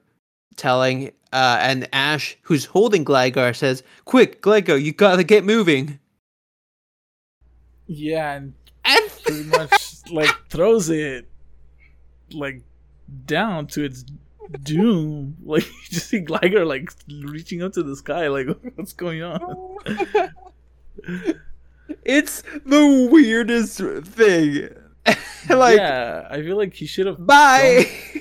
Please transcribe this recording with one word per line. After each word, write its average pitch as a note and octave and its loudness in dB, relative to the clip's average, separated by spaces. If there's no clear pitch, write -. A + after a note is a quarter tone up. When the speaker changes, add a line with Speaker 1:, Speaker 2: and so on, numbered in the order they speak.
Speaker 1:
telling, C3 -2
uh, B2+ 2
and C3 -2
Ash, C#3 -4
who's D3 -2
holding G3+ 2
Gligar, B2+ 0
says, C3 -4
"Quick, - 2
Gligar, F3+ 2
you D3+ -4
gotta F#3 4
get G3 4
moving." D#3+ 0
Speaker 2:
Yeah, D3+ -6
and C#3 -16
Speaker 1:
And D#4 2
Speaker 2:
pretty D#4 -6
much, D#4+ -2
like, D#3 0
throws F#3 0
it, D3+ -6
like, C#3 -12
down D#3+ -4
to D3 -6
its B2+ -12
doom. D3+ -2
<laughs> - -20
Like, D#3 -2
you - -20
just - -10
see G#3 -4
Gligar, F3 -2
like, C#3 -8
reaching E3 -12
up F#3+ -8
to F3 -4
the C#3 -10
sky, D3+ -6
like, C#3 -4
<laughs> B3 -16
"What's F#3+ -14
going D#3+ -10
on?" F4+ -12
Speaker 1:
<laughs> - -8
It's D4 -2
the C#4 4
weirdest A#3 4
thing. F3 2
<laughs> A3 0
Like, B3 6
Speaker 2:
yeah, B2 -4
I C#3+ -10
feel F3 -6
like G3+ -4
he D#3 -14
should've F#3 -6
Speaker 1:
"Bye!" C4+ 8